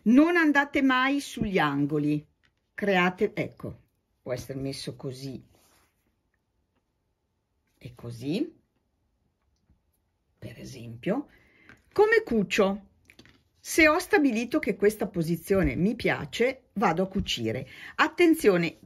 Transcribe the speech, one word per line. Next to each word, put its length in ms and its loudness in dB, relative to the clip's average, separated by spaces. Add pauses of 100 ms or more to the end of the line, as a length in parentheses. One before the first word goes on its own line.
Non 300 6
andate 460 2
mai 400 2
sugli 360 -4
angoli, 720 0 (460)
create... 600 0
ecco, 460 -10 (420)
può 120 -8
essere 260 -10
messo 380 -10
così 440 -12 (2250)
e 180 -18
così, 580 -8 (1800)
per 220 -18
esempio. 680 -8 (680)
Come 320 4
cucio? 640 0 (680)
Se 300 2
ho 120 4
stabilito 600 0
che 160 -4
questa 320 0
posizione 680 0
mi 180 0
piace, 680 -2 (100)
vado 300 0
a 40 -4
cucire. 580 -6 (300)
Attenzione, 920 2